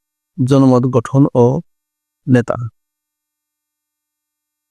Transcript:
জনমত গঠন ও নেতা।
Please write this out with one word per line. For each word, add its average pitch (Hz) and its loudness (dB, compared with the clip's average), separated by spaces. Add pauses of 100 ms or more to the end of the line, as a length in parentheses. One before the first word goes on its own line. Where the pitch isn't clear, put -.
(480)
জনমত 131 2
গঠন 135 0
ও 127 0 (680)
নেতা। 123 0 (2250)